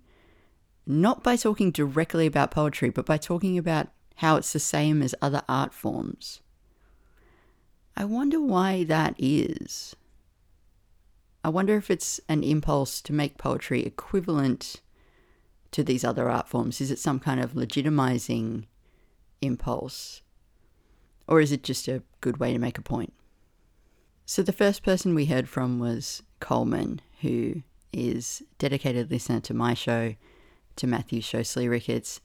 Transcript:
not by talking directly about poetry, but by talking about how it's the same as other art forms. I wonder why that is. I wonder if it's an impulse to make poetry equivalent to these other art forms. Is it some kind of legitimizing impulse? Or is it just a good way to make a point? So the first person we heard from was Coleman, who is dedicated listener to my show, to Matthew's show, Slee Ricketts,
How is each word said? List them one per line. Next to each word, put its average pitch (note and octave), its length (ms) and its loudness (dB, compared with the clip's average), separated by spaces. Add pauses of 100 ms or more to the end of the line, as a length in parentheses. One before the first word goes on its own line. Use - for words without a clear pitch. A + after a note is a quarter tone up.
(840)
not E3 380 4
by A#3+ 140 4
talking G#3+ 340 2
directly D#3 540 2
about D3 260 2
poetry, D3+ 380 2
but - 160 -2
by D#3 120 2
talking F3+ 400 0
about D#3+ 300 0 (280)
how D#3 200 4
it's - 180 0
the D#3 60 -2
same D3+ 420 2
as B2+ 200 -2
other C#3+ 260 0
art C3+ 260 0
forms. - 680 -8 (1500)
I G3+ 100 -4
wonder C#4 340 0
why F#3+ 440 2
that D#3 340 2
is. - 760 -2 (1500)
I D#3+ 60 0
wonder G3 280 4
if G3+ 120 -2
it's - 380 0
an D#3 160 2
impulse D3 580 2
to D3 120 -4
make D3 240 0
poetry C3 460 -2
equivalent D3 1000 -2 (880)
to D3 120 0
these B2+ 200 0
other A#2+ 260 0
art A#2+ 180 -2
forms. A#2+ 340 -2
Is C3+ 100 -2
it - 80 -4
some C3+ 200 0
kind C3 200 -2
of B2 140 -4
legitimizing B2 1120 0 (760)
impulse? - 800 -6 (1080)
Or D#3+ 120 6
is D3 120 4
it C3+ 120 0
just - 240 -6
a C3 160 -4 (180)
good C3+ 160 0
way B2 160 0
to A#2+ 60 0
make A#2+ 180 -2
a - 60 -12
point? - 300 -4 (1120)
So - 180 0
the G3 80 2
first G3+ 320 2
person F#3 320 2
we D3 100 2
heard C3 220 2
from B2 320 -2
was A#2+ 420 -4 (180)
Coleman, A#2 640 -2 (200)
who B2 420 -2 (300)
is A#2+ 500 -4 (140)
dedicated C3 520 0
listener A#2 320 -2
to - 120 -8
my A#2 200 0
show, A#2 420 -2 (600)
to - 100 -6
Matthew's A#2 400 -2
show, A#2 180 -2
Slee B2 240 -2
Ricketts, A#2+ 580 -2